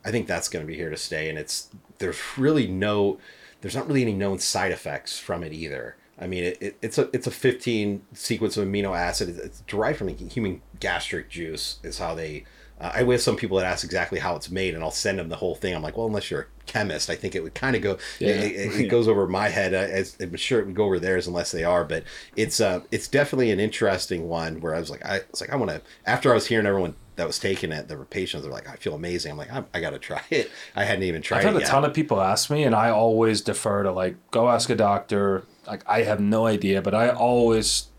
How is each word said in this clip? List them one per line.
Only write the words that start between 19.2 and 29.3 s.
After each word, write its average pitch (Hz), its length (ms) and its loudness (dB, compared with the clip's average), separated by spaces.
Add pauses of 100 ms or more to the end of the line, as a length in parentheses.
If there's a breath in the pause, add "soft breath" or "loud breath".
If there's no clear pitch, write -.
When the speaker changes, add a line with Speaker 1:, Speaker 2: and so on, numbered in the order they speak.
Speaker 1:
my 95 220 2
head. 95 240 2
I, 95 120 2
as, 95 360 -4
I'm 85 140 -6
sure 117 240 2
it 98 80 0
would 92 80 -8
go 104 100 4
over 95 140 2
theirs 90 260 2
unless 87 260 -2
they 82 120 -2
are, 87 200 4
but 80 200 -4 (320 loud breath)
it's, 110 260 0
uh, 92 200 2 (100)
it's 107 160 -4
definitely 135 420 2
an 98 100 2
interesting 95 680 0
one 82 320 -4
where 80 140 -2
I 85 40 -2
was 73 120 -8
like, - 120 -12
I, 98 140 -2
it's - 240 -8
like, - 100 -8
I 143 40 -2
wanna, 95 260 -2 (240 loud breath)
after 127 240 2
I 117 60 8
was 104 100 2
hearing 110 220 2
everyone 92 260 2 (220)
that 85 100 -2
was - 140 -4
taking 95 320 -2
it, 76 160 -8
there 78 100 -10
were 67 80 -14
patients 92 380 -6
that 76 60 -10
were 65 40 -10
like, - 160 -12
"I - 60 -16
feel - 180 -6
amazing." 82 380 -4